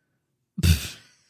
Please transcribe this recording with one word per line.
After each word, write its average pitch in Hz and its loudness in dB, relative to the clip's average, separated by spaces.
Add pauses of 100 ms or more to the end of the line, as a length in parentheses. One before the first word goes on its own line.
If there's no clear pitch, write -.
(600)
<laughs> - 2 (640)